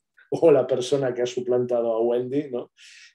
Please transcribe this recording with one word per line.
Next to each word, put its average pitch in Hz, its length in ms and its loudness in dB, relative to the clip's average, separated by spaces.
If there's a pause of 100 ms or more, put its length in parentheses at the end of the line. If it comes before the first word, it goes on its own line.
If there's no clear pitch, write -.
<laughs> - 220 -16
o 160 200 4
la 131 160 4
persona 127 460 -2
que 120 100 -4
ha 123 40 -2
suplantado 120 680 -2
a 110 80 0
Wendy, 127 500 -2
¿no? 123 220 -8 (420)